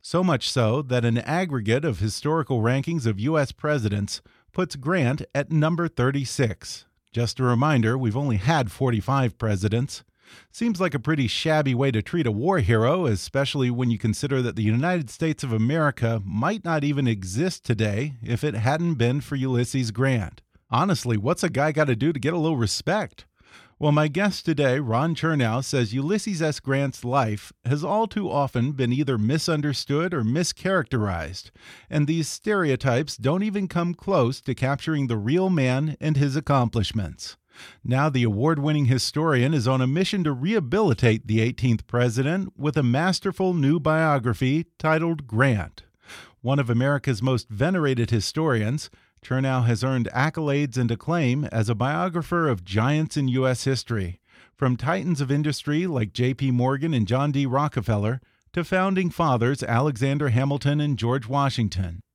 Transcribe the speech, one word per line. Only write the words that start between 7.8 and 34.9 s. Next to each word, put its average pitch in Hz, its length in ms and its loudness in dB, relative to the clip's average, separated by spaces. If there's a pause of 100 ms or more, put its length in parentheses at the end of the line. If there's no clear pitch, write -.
we've 120 200 0
only 135 200 0
had 123 340 0
forty-five 127 680 0
presidents. 107 640 -2 (480)
Seems 233 280 -2
like 170 140 0
a 135 60 -2
pretty 143 260 0
shabby 151 480 0
way 135 160 2
to 110 120 0
treat 156 260 -2
a 110 40 2
war 151 280 2
hero, 123 480 4
especially 131 640 0
when 123 180 0
you 110 80 0
consider 131 440 0
that 113 140 -2
the 110 60 -2
United 139 480 0
States - 340 -4
of 123 100 -2
America 117 720 0
might 139 420 -2
not 156 180 0
even 143 240 0
exist 110 580 -2
today 117 560 -2
if 113 220 -2
it 151 100 0
hadn't 160 420 0
been 123 260 2
for - 140 -6
Ulysses 127 540 0
Grant. 117 540 -2 (260)
Honestly, 123 480 2
what's 127 260 0
a 175 60 0
guy 143 220 0
gotta 131 240 2
do 143 180 0
to 139 60 -4
get 143 140 -2
a 175 40 -2
little 156 200 0
respect? 151 680 -2 (540)
Well, 147 120 2
my 151 160 4
guest 185 360 -2
today, 139 360 2
Ron 139 340 0
Chernow, 135 500 0
says 120 300 -2
Ulysses 170 480 -2
S. 151 180 -2
Grant's 135 460 -2
life 120 480 -2 (100)
has 143 200 -2
all 214 240 0
too 202 200 -4
often 131 440 -2
been 127 200 0
either 131 280 0
misunderstood 151 960 0
or 123 80 0
mischaracterized, 110 1300 -2 (360)
and 147 200 0
these 160 200 0
stereotypes 143 880 0
don't 151 260 0
even 202 240 -2
come 175 260 -2
close 139 480 0
to 131 140 -4
capturing 139 500 -2